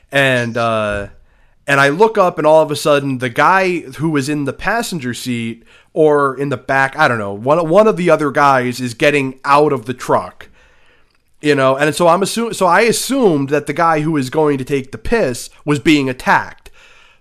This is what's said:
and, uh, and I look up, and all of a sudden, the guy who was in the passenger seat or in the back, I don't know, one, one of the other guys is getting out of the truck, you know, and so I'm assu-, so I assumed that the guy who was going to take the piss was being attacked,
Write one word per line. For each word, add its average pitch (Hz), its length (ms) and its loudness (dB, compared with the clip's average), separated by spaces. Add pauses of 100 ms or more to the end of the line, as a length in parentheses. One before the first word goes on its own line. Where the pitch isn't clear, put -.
(100)
and, 127 460 0
uh, 107 520 -2 (580)
and 139 120 2
I 139 120 4
look 214 280 2
up, 180 200 2
and 151 80 0
all 156 160 6
of 147 100 0
a 143 40 -4
sudden, 143 420 0
the 127 100 -4
guy 175 520 2
who 131 300 -6
was 143 180 -2
in 151 160 -4
the 131 80 -6
passenger 185 600 -6
seat 117 480 -8 (300)
or 147 440 2
in 143 120 -4
the 135 80 -4
back, 135 420 0
I 156 80 4
don't 120 120 0
know, 101 160 -6
one, 147 340 0
one 202 180 4
of 208 100 2
the 175 140 0
other 151 220 2
guys 127 480 2
is 123 140 -6
getting 143 500 -2
out 147 280 4
of 120 140 -6
the 127 80 -6
truck, 113 540 -4 (920)
you 147 140 2
know, 135 220 2
and 147 180 0
so 175 140 2
I'm 170 140 4
assu-, 220 340 -4
so 190 100 0
I 175 160 4
assumed 208 680 0
that 143 180 -2
the 151 40 -6
guy 165 280 0
who 151 120 -2
was 135 180 -2
going 151 280 0
to 131 60 -6
take 139 260 -6
the 117 80 -14
piss 175 500 -4 (160)
was 147 140 0
being 143 320 2
attacked, 127 600 -2 (500)